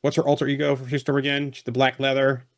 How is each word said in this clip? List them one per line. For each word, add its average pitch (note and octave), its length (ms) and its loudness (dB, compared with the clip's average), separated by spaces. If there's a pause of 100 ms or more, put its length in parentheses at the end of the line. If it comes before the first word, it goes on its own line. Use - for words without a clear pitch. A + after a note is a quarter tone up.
what's - 140 0
her D#3 80 2
alter C#3+ 240 2
ego C#3+ 280 0
for C3 120 -10
Sue C#3 120 -2
Storm C#3 180 0
again? C#3+ 340 -2
She's - 120 -20
the A#2+ 100 -8
black C3 260 0
leather. C3+ 460 0 (120)